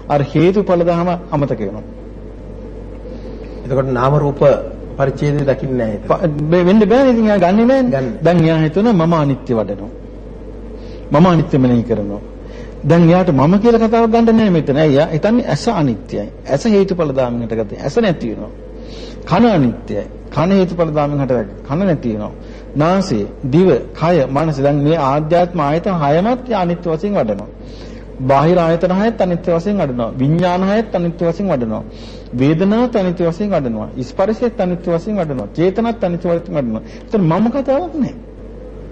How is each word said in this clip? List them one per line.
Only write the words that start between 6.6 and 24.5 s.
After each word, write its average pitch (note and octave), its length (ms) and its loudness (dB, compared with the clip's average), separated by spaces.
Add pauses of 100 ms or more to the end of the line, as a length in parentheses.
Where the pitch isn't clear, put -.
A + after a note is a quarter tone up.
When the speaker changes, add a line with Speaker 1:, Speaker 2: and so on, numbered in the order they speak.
Speaker 1:
වෙන්න G3 180 6
බෑනේ. B3 300 4
ඉතින් A3+ 140 2
එයා G#3 140 2
ගන්නෙ G3 240 4
නෑනේ. C4 260 4
Speaker 2:
ගන්න. C3+ 160 0 (120)
Speaker 1:
දැන් E3+ 200 4
එයා D#3+ 200 4
හිතනවා F3+ 380 2
මම E3 180 4
අනිත්‍ය C#3+ 400 0
වඩනවා. G#2 380 -4 (1160)
මම D#3+ 180 6
අනිත්‍ය D#3+ 320 2
මෙනෙහි B2 260 4
කරනවා. G#2 380 -4 (580)
දැන් E3 240 4
එයාට F3 260 6
මම D3 280 4
කියලා A3+ 240 4
කතාවක් A3+ 280 4
ගන්න A3+ 260 4
නෑ A3 140 4
මෙතන. C#3+ 280 2
එයා D3+ 300 4
හිතන්නේ G#3 380 0
ඇස - 220 -2
අනිත්‍යයි. A#2+ 580 -2 (180)
ඇස C3+ 220 -2
හේතුඵල F3+ 460 2
ධාමෙන් B2 280 0
හටගත්තේ. A2 400 -4
ඇස C#3+ 160 -4
නැති G3 320 0
වෙනවා. G#2 240 -8 (680)
කන F#3+ 260 2
අනිත්‍යයි. A#2+ 560 0 (240)
කන D#3+ 220 0
හේතුඵල F3+ 400 2
ධාමෙන් D3 280 0
හටගත්තේ. A#2+ 440 -2
කන C#3+ 180 -4
නැති D3+ 300 0
වෙනවා. G#2 220 -6 (400)
නාසය, D#3+ 480 0 (220)
දිව, D#3 260 4 (220)
කය, E3+ 260 0 (100)
මනස. C#3+ 320 0